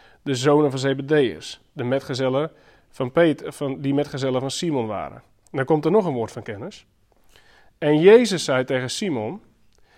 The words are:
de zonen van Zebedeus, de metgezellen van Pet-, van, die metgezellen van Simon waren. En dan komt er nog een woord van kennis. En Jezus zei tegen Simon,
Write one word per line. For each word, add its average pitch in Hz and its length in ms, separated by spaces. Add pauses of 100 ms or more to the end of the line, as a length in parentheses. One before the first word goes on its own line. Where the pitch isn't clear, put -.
(220)
de 139 140
zonen 147 340
van 135 100
Zebedeus, 135 840 (120)
de 131 100
metgezellen 131 680 (380)
van 127 220
Pet-, 165 340
van, 143 360
die 139 120
metgezellen 135 480
van 135 100
Simon 139 360
waren. 90 300
En - 400
dan 131 80
komt 151 200
er 160 60
nog 208 140
een 156 80
woord 113 180
van 113 120
kennis. 117 420 (1000)
En 151 160
Jezus 196 440
zei 131 200
tegen 127 260
Simon, 147 520 (560)